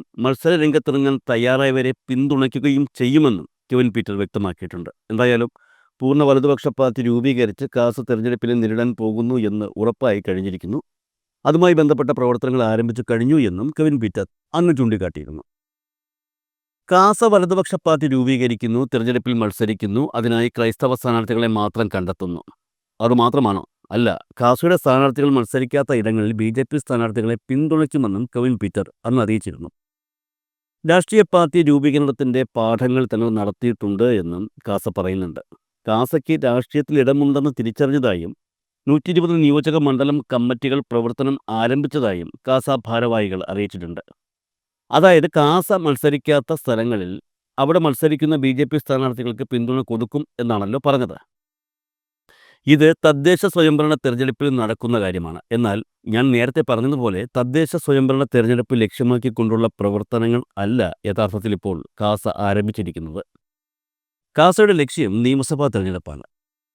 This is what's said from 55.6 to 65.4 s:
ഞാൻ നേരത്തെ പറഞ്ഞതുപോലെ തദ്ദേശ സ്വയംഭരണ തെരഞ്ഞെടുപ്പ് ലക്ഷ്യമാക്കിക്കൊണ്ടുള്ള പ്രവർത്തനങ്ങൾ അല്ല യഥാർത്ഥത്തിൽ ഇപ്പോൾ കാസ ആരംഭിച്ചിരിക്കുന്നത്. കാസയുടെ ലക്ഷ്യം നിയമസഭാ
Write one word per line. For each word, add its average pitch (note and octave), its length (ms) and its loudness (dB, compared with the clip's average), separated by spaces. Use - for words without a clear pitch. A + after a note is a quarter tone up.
ഞാൻ A2+ 240 0
നേരത്തെ B2+ 320 0
പറഞ്ഞതുപോലെ A#2+ 580 -2
തദ്ദേശ C3 420 0
സ്വയംഭരണ C3+ 480 2
തെരഞ്ഞെടുപ്പ് A#2+ 500 0
ലക്ഷ്യമാക്കിക്കൊണ്ടുള്ള A2+ 920 0
പ്രവർത്തനങ്ങൾ A2+ 640 -2
അല്ല G#2+ 220 0
യഥാർത്ഥത്തിൽ G#2 460 -2
ഇപ്പോൾ F#2+ 240 -4
കാസ G#2 280 -2
ആരംഭിച്ചിരിക്കുന്നത്. G2+ 840 -4
കാസയുടെ F#3+ 380 6
ലക്ഷ്യം C#3 380 0
നിയമസഭാ C3+ 460 0